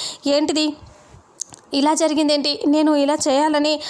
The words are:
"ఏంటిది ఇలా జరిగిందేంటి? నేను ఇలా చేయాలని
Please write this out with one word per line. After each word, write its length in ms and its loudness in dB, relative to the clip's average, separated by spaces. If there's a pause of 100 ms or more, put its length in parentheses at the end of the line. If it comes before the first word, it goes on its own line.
(260)
"ఏంటిది 460 0 (1040)
ఇలా 200 2
జరిగిందేంటి? 720 0
నేను 280 2
ఇలా 200 2
చేయాలని 760 0